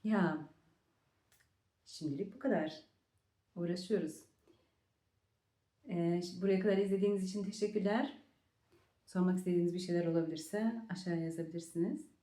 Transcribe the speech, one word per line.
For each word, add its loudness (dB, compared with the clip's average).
Ya, 4
şimdilik -6
bu -18
kadar. -2
Uğraşıyoruz. -2
Ee, 2
buraya 4
kadar 4
izlediğiniz 2
için -4
teşekkürler. -2
Sormak 2
istediğiniz 2
bir -4
şeyler 0
olabilirse 0
aşağıya -2
yazabilirsiniz. -4